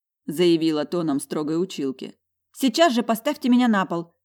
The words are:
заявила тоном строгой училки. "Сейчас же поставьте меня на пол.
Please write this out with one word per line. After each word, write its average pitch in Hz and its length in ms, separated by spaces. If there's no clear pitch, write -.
заявила 160 600
тоном 160 340
строгой 156 420
училки. 139 540
"Сейчас 320 420
же 233 100
поставьте 240 460
меня 247 180
на 202 180
пол. 170 280